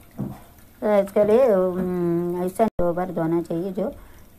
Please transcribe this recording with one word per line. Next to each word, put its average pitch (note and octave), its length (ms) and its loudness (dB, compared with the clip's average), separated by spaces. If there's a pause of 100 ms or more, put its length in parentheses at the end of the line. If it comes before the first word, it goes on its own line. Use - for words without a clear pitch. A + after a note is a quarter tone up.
(840)
तो A#3 40 -2
इसके G#3 380 2
लिए, A3 300 4
उम, F3+ 880 0
ऐसा F#3 220 -2
दो F3 280 -2
बार F3+ 180 -4
धोना E3 300 0
चाहिए। F3 320 -4
जो A3 200 -4 (460)